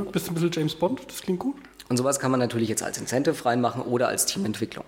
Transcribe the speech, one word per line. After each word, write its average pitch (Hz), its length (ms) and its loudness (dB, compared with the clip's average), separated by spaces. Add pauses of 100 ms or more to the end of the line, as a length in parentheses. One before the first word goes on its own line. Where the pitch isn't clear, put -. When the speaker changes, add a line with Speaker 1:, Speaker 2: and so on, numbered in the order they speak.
Speaker 1:
Ja, - 60 -8
bisschen, 175 220 -2
bisschen 165 180 2
James 156 220 0
Bond, 208 340 0
das - 140 -12
klingt 185 180 0
gut. 269 160 -2 (320)
Speaker 2:
Und 127 100 2
sowas 131 220 2
kann 131 120 2
man 131 80 4
natürlich 117 300 2
jetzt 110 120 -2
als - 160 -4
Incentive - 480 0
reinmachen 123 380 2
oder 120 240 2
als 101 180 0
Teamentwicklung. - 640 -4